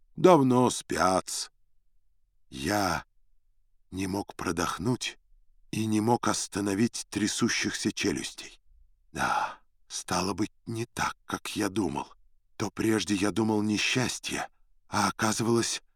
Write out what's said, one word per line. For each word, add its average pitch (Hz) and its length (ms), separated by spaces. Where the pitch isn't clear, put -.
Давно 131 540
спят-с". - 800
Я 85 560
не 92 160
мог 98 280
продохнуть 90 840
и 110 160
не 107 140
мог 113 280
остановить 101 800
трясущихся 104 800
челюстей. - 680
Да, - 460
стало 92 440
быть, 95 200
не 113 200
так, - 380
как - 320
я 104 120
думал. 85 380
То 104 140
прежде 104 440
я 98 180
думал 110 280
несчастье, - 880
а 101 200
оказывалось, 113 760